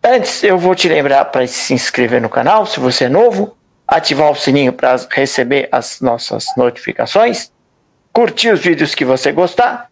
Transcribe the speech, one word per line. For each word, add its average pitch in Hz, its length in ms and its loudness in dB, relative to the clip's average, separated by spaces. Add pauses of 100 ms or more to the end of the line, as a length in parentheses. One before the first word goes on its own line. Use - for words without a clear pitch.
Antes, 240 440 0
eu 190 120 4
vou 180 160 2
te 180 140 0
lembrar 143 380 2
pra 131 200 -2
se - 280 -2
inscrever 123 480 0
no 113 80 -4
canal, 190 360 2
se - 140 -6
você 127 240 0
é 123 60 0
novo, 202 440 2 (320)
ativar 151 460 0
o 143 40 0
sininho 139 360 2
pra 127 240 0 (160)
receber 135 640 0
as - 260 -4
nossas 117 460 -4 (100)
notificações, 127 960 -2 (640)
curtir 226 380 2
os 180 100 2
vídeos 156 340 0
que - 80 -4
você 131 300 0
gostar 240 580 0